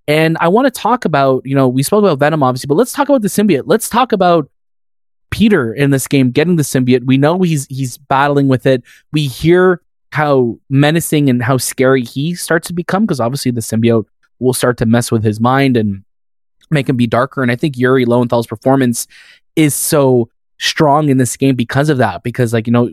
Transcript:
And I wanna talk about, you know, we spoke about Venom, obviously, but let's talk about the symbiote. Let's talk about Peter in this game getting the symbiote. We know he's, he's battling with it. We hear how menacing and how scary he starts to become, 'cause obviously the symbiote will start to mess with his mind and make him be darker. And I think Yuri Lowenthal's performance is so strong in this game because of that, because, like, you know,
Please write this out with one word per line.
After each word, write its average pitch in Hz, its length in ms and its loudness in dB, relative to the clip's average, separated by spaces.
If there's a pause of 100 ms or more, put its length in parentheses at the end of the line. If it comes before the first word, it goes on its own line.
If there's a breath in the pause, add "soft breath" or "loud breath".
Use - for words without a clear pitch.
And 160 320 0
I 165 80 0
wanna 233 240 2
talk 240 340 -2
about, 139 400 2
you 135 100 -4
know, 135 120 4
we 127 160 0
spoke 208 200 0
about 160 160 2
Venom, 151 240 0
obviously, 127 240 -2
but 143 80 0
let's 247 180 0
talk 294 160 -2
about 269 140 2
the 202 60 0
symbiote. 190 360 0
Let's - 240 -2
talk 247 220 0
about 175 380 2 (840)
Peter 170 380 2
in 139 160 0
this 135 180 0
game 131 240 2
getting 160 240 0
the 151 80 0
symbiote. 127 400 0
We 131 140 2
know 156 240 2
he's, 160 240 -2
he's 131 320 -10
battling 139 500 0
with 131 180 0
it. 131 180 0 (280 soft breath)
We 151 160 -2
hear 175 540 2 (320)
how 135 460 0 (100)
menacing 147 600 0
and 123 140 0
how 127 140 0
scary 131 460 0
he 147 320 -6
starts 165 340 -4
to 175 40 -10
become, 180 320 -2
'cause 170 140 -2
obviously 123 320 -4
the 117 80 -4
symbiote 113 460 0 (340)
will 123 140 0
start 123 240 -2
to 120 80 -2
mess 117 260 0
with 110 140 0
his 110 160 -2
mind 131 340 2
and 104 300 -2 (640)
make 143 160 -2
him 139 80 0
be 120 100 0
darker. 120 380 -2
And 120 80 0
I 123 60 -2
think 143 200 -4
Yuri 127 280 2
Lowenthal's 120 420 0
performance 131 600 -2 (500 loud breath)
is 151 180 2
so 131 540 0 (280)
strong 151 520 0
in 131 80 2
this 127 180 0
game 135 220 0
because 135 320 -2
of 139 80 0
that, 107 260 -2
because, 120 300 -4
like, 113 120 -2
you 117 60 -2
know, 120 220 2